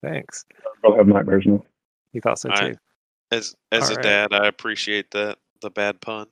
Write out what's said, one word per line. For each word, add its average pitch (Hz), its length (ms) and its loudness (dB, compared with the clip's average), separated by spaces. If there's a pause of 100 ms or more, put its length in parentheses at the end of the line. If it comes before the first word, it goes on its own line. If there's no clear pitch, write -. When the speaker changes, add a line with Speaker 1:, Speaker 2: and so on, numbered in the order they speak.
Speaker 1:
Thanks. - 420 -10 (400)
Speaker 2:
I'll 107 120 6
have 107 120 8
nightmares 98 380 4
now. 101 160 2 (500)
Speaker 1:
He 120 80 -8
thought 117 180 -2
so - 120 -10
Speaker 3:
I, 101 200 0
Speaker 1:
too. - 40 -8 (580)
Speaker 3:
as, 113 220 -6 (160)
as 117 140 0
Speaker 1:
All 110 80 -2
Speaker 3:
a - 40 -4
Speaker 1:
right. 95 60 -6
Speaker 3:
dad, 101 300 0
I 104 140 2
appreciate 104 640 -6
that, 104 280 -6 (220)
the 104 100 -10
bad 101 300 -4
pun. 107 320 -10